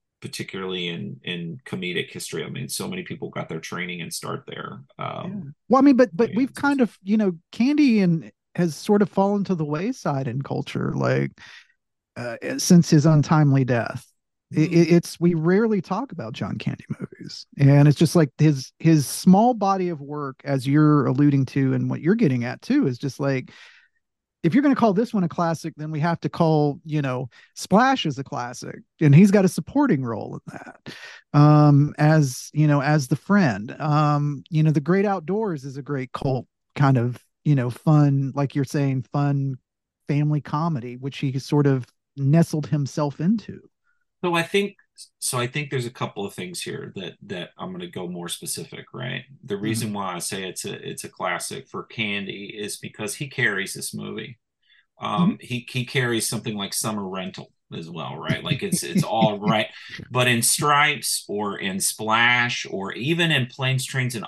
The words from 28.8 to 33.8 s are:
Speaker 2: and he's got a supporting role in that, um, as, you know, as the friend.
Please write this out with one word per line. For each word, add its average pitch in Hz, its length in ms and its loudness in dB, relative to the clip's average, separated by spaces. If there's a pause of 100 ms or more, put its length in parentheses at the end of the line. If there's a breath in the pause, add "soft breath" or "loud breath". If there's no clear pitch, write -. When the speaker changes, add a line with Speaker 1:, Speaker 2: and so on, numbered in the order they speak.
Speaker 2:
and 143 140 8
he's 196 160 10
got 190 160 4
a - 20 6
supporting 190 560 0
role 113 300 -6
in - 240 -16
that, - 360 -20 (380 loud breath)
um, 147 640 8
as, 151 560 2
you 151 140 2
know, 143 160 4
as 147 260 0
the 156 80 0
friend. 127 640 0